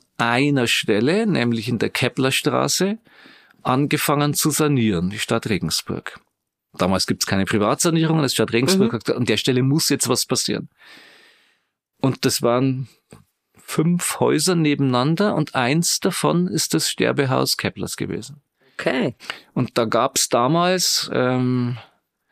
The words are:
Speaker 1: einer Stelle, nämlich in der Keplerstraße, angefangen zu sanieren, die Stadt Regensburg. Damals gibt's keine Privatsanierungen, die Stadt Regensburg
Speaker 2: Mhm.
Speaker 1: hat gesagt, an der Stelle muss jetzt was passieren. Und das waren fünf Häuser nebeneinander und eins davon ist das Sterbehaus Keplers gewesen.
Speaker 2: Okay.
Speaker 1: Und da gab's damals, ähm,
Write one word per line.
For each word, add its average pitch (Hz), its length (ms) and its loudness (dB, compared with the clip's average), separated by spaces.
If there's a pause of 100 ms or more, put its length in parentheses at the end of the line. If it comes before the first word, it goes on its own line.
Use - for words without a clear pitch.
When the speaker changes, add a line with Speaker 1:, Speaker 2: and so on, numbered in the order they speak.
(180)
Speaker 1:
einer 123 480 2
Stelle, 127 600 0
nämlich 120 440 0
in 117 80 0
der 107 100 0
Keplerstraße, 131 1080 0 (640)
angefangen 143 720 0
zu - 160 0
sanieren, 113 580 2
die 104 100 -8
Stadt - 300 -2
Regensburg. 87 720 -4 (560)
Damals 92 300 0
gibt's - 200 -2
keine 98 200 0
Privatsanierungen, 156 760 2
die 135 60 2
Stadt 113 240 -2
Regensburg 135 400 2
Speaker 2:
Mhm. 120 40 -4
Speaker 1:
hat 107 100 -8
gesagt, - 120 -2
an 123 60 0
der 107 140 2
Stelle 127 240 2
muss 139 260 2
jetzt 123 220 0
was 123 160 0
passieren. - 420 -2 (1300)
Und 131 240 0
das - 160 0
waren 127 460 0 (680)
fünf - 640 -2
Häuser 147 340 2
nebeneinander 147 800 2
und 156 200 -2
eins 135 460 0
davon 175 460 0
ist - 280 -2
das 156 160 0
Sterbehaus 131 640 0
Keplers 92 400 -6
gewesen. 107 460 -10 (360)
Speaker 2:
Okay. 220 360 -2 (400)
Speaker 1:
Und - 240 -2
da 117 80 2
gab's 120 420 0
damals, 170 840 0
ähm, 127 680 0 (540)